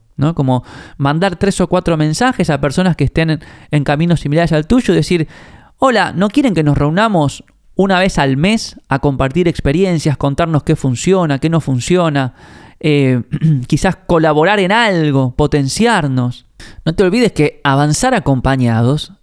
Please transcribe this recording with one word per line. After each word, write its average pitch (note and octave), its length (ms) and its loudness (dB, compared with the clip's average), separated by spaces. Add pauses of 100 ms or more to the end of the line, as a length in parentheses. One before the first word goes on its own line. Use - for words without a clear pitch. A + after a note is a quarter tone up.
(160)
¿no? D3+ 180 -2
Como C3 300 -2 (320)
mandar E3 400 -2
tres G3 240 -2
o F3+ 80 0
cuatro E3+ 300 0
mensajes E3 500 0
a C#3+ 140 0
personas D#3+ 340 0
que C#3+ 80 0
estén D#3+ 240 0
en, D#3 120 -2 (300)
en D3 140 0
caminos D3+ 360 0
similares E3 320 0
al D#3 140 0
tuyo A#3 280 2
y - 20 2
decir, D#3+ 320 0 (480)
"Hola, A3 400 0
¿no G3 120 0
quieren G3+ 260 0
que D#3+ 80 2
nos D3 160 0
reunamos D#3+ 680 0 (300)
una F#3+ 240 2
vez F#3 200 0
al C3+ 200 0
mes G#3 500 -2
a C#3 120 -2
compartir C#3 480 0
experiencias, D#3+ 680 0
contarnos D3+ 460 -2
qué D#3+ 140 0
funciona, D3 640 0
qué D#3+ 100 -2
no E3 100 2
funciona, C#3 720 -2 (480)
eh, C3+ 420 2 (220)
<clears throat> D3 220 0
quizás F3 400 -2
colaborar D#3+ 520 2
en F#3 140 0
algo, D#3 640 0
potenciarnos?". C#3+ 1120 0 (400)
No E3 80 -2
te G3+ 100 2
olvides G#3 280 2
que - 320 -2
avanzar D3 500 2
acompañados C3 1000 0 (100)